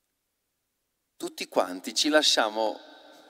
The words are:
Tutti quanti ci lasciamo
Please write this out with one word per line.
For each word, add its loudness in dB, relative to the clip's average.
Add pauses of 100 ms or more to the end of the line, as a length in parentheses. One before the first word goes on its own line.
(1160)
Tutti -10
quanti -4
ci 2
lasciamo 2 (520)